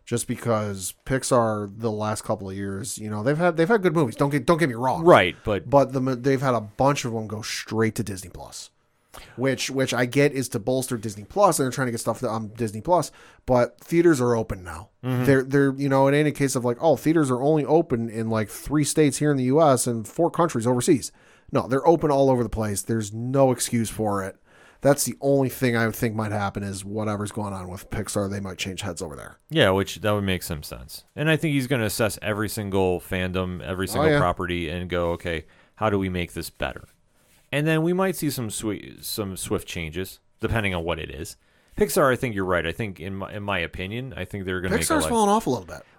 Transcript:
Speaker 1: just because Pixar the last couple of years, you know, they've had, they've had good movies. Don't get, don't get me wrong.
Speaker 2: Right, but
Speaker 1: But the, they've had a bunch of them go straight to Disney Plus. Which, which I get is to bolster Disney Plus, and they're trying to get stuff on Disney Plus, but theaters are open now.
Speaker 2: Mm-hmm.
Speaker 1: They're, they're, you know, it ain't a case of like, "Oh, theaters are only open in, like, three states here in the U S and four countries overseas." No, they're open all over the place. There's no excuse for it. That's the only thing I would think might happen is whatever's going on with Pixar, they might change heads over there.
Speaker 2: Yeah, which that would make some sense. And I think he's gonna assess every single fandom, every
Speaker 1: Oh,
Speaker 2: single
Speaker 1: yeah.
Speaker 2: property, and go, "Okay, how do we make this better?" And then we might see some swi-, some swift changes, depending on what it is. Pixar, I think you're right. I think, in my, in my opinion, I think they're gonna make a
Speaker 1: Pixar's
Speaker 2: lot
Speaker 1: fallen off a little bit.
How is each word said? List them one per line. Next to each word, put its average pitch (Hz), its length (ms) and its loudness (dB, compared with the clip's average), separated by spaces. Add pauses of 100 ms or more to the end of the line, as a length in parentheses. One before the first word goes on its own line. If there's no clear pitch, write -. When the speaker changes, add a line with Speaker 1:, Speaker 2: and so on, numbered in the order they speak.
Speaker 1:
just 117 220 -4
because 107 680 -4 (120)
Pixar 113 680 0
the 113 160 -4
last 107 340 -4
couple 98 240 -4
of 95 80 -8
years, 98 420 -8
you 107 100 -10
know, 107 140 -6
they've 143 140 2
had, 175 180 2
they've 165 140 2
had 226 120 4
good 175 140 0
movies. 139 220 0
Don't 143 140 2
get, 139 140 -2
don't 175 140 4
get 160 100 4
me 117 60 -4
wrong. 123 300 0
Speaker 2:
Right, 107 300 10 (100)
but 107 240 -2
Speaker 1:
But 131 240 6
the, 135 80 0
they've 131 400 0
had 135 140 2
a 113 60 0
bunch 131 440 0
of 117 80 -4
them 110 140 -4
go 107 140 -8
straight 110 540 -2
to 117 80 -2
Disney 95 260 -10
Plus. - 400 -16 (680)
Which, 127 340 -2
which 131 240 0
I 120 140 2
get 139 260 4
is 131 160 -4
to 123 100 -4
bolster 127 380 -2
Disney 104 260 -8
Plus, 185 360 2
and 143 60 2
they're 127 60 -2
trying 131 140 -2
to 120 60 -2
get 117 80 -6
stuff 117 240 -4
on 113 240 -4
Disney 110 340 -6
Plus, 165 300 2 (340)
but 123 340 2
theaters 170 400 4
are 120 160 2
open 107 280 -4
now. 85 260 -14 (140)
Speaker 2:
Mm-hmm. 123 220 0
Speaker 1:
They're, 135 180 6
they're, 139 320 4
you 139 120 -2
know, 135 200 6
it 139 80 4
ain't 151 120 4
a 143 40 2
case 139 240 0
of 120 100 -2
like, 123 160 0
"Oh, 151 140 6
theaters 151 340 2
are 123 140 0
only 151 200 4
open 131 460 2
in, 113 220 -4
like, 110 180 0
three - 340 -2
states 143 360 2
here 147 100 2
in 147 80 2
the 131 60 0
U 135 180 4
S 139 240 6
and 113 220 -4
four 165 240 0
countries 156 340 0
overseas." 123 460 2 (400)
No, 107 160 0
they're 131 200 2
open 165 220 4
all 139 220 6
over 123 100 4
the 113 80 -2
place. 104 320 -2
There's 107 320 -4
no 127 380 2
excuse 117 400 0
for 101 320 -2
it. 95 120 -10 (460)
That's 139 240 4
the 120 160 -6
only 139 280 2
thing 120 280 0
I 117 80 2
would 110 100 -2
think 113 200 -2
might 107 160 -2
happen 104 320 -4
is 98 200 -8
whatever's 104 480 -4
going 104 220 -6
on 92 160 -10
with 87 220 -14
Pixar, 98 400 -4
they 101 80 -6
might 95 180 -10
change 92 240 -8
heads 98 220 -8
over 76 120 -10
there. - 220 -16 (140)
Speaker 2:
Yeah, 147 180 4
which 95 320 2
that 104 100 0
would 104 120 0
make 92 180 0
some 76 220 -8
sense. - 400 -16 (120)
And 151 140 -2
I 160 80 4
think 151 160 -2
he's 135 140 0
gonna 123 180 0
assess 104 380 0
every 104 260 -2
single 95 500 0
fandom, 92 640 -4
every 90 260 -4
Speaker 1:
Oh, 92 40 -8
Speaker 2:
single 139 180 2
Speaker 1:
yeah. 143 100 4
Speaker 2:
property, 87 500 -2
and 90 200 -6
go, 87 220 -2
"Okay, 85 340 -6 (300)
how 107 160 0
do 101 80 0
we 95 100 -2
make 90 240 -4
this 82 160 -8
better?" - 360 -8 (680)
And 147 120 0
then 160 180 2
we 175 100 0
might 190 240 0
see 156 140 -2
some 123 180 -6
swi-, 98 520 -6
some 95 360 -6
swift - 300 -4
changes, 85 520 -8 (220)
depending 107 320 0
on 85 100 -4
what 82 160 -4
it 78 100 -10
is. 69 280 -12 (400)
Pixar, 190 340 4
I 123 40 2
think 113 200 -4
you're 95 100 0
right. 87 220 2
I 82 40 -2
think, 98 280 -8
in 95 160 -10
my, 95 160 -10
in 101 120 -10
my 98 160 -2
opinion, 98 580 -8
I 92 80 -6
think 98 200 -8
they're 92 140 -2
gonna 92 160 -2
make - 60 0
a 82 40 -2
Speaker 1:
Pixar's - 180 0
Speaker 2:
lot - 60 -2
Speaker 1:
fallen 220 200 2
off 214 180 2
a - 40 -2
little 208 140 -4
bit. - 160 -14 (180)